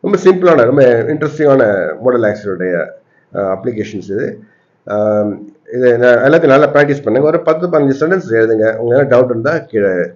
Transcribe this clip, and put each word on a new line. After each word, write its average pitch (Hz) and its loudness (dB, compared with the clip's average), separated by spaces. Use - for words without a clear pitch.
ரொம்ப 196 0
சிம்பிளான, 180 4
ரொம்ப 135 2
இன்ட்ரெஸ்டிங்கான 139 2
மாடல் 123 0
ஆக்ஷனுடைய, 95 -4
அஹ், 98 -4
அப்ளிகேஷன்ஸ் 101 -8
இது. 110 -6
ஆம், 104 -2
இதை 123 2
நான் 120 4
எல்லாத்தையும் 143 2
நல்லா 143 4
பிராக்டிஸ் 143 0
பண்ணுங்க. 127 0
ஒரு 165 -2
பத்து, 160 -2
பதினஞ்சு 147 0
சென்டென்ஸ் 175 -2
எழுதுங்க. 110 0
உங்களுக்கு 120 0
ஏதாவது 127 0
டவுட் 123 2
இருந்தா 127 -4
கீழே 101 -2